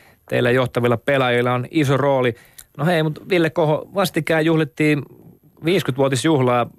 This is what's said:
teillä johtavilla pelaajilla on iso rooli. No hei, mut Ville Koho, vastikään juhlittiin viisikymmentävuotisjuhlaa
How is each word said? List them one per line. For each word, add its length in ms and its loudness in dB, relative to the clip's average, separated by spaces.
teillä 220 0
johtavilla 460 0
pelaajilla 560 0
on 180 -4
iso 260 0
rooli. 380 0
No 80 -4
hei, 180 0
mut 260 -6
Ville 200 2
Koho, 460 0
vastikään 500 0
juhlittiin 560 0
viisikymmentävuotisjuhlaa 1120 0